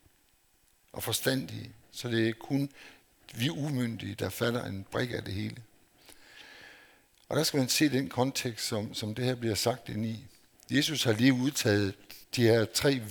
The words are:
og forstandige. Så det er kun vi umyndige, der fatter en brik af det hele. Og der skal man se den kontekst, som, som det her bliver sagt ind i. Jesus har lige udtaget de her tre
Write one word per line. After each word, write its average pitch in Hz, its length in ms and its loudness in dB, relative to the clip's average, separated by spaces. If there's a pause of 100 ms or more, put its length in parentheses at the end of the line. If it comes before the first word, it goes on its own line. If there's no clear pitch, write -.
(920)
og - 120 -10
forstandige. 117 680 -4 (200)
Så - 180 -8
det 113 200 2
er 113 40 -2
kun 139 380 -4 (640)
vi 120 160 0
umyndige, 120 680 -4
der - 140 -4
fatter 117 360 -2
en 98 260 -8
brik 120 200 -2
af - 120 -6
det - 100 -8
hele. 110 300 -6 (1700)
Og - 80 -2
der 151 60 2
skal 156 140 0
man 127 120 2
se 151 200 4
den 131 200 0
kontekst, 123 580 -2
som, 113 260 -4
som 107 220 -6
det 127 100 -2
her 127 100 2
bliver 117 200 0
sagt - 340 -2
ind 110 160 -2
i. 113 200 -6 (440)
Jesus 143 340 2
har 120 100 4
lige 127 200 6
udtaget 104 640 2 (400)
de 127 60 2
her 113 240 8
tre 135 460 2